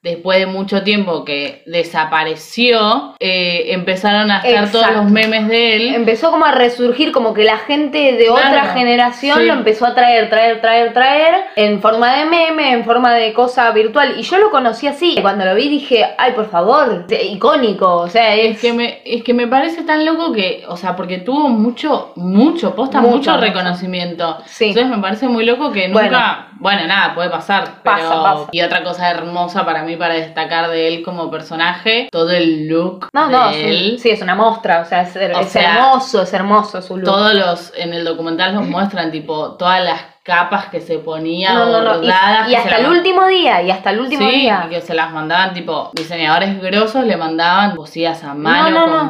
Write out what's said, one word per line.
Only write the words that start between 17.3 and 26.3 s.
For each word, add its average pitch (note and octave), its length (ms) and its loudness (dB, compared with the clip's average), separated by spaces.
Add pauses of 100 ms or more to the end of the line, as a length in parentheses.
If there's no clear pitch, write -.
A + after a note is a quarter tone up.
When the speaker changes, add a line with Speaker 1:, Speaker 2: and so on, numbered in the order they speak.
Speaker 2:
icónico, G#3 680 2
o E3+ 120 -2
sea, A3 260 2
es A3 220 2
Speaker 1:
Es... - 60 -16
que A#3+ 100 0
me, A#3+ 320 -4
es A#3 180 -6
que A#3+ 120 0
me A#3+ 120 0
parece D#4+ 360 0
tan D#4 220 0
loco D#4+ 280 -2
que, F#3+ 360 -4
o F3 80 -10
sea, F3+ 200 -6
porque F3+ 220 -8
tuvo C#4 300 -2
mucho, A#3+ 680 -2
mucho, G3+ 580 2
posta, - 260 -2
Speaker 2:
Mucho, A#3+ 160 4
Speaker 1:
mucho C#4+ 160 0
Speaker 2:
mucho. C4+ 120 2
Speaker 1:
reconocimiento. F3+ 1000 -4
Speaker 2:
Sí. - 220 -2
Speaker 1:
Entonces A#3 280 0
me G3+ 60 -2
parece G#3+ 260 -4
muy A#3 160 0
loco B3 280 0
que F#3+ 160 -2
Speaker 2:
Bueno. G#3 240 2
Speaker 1:
nunca, A3 360 -2 (120)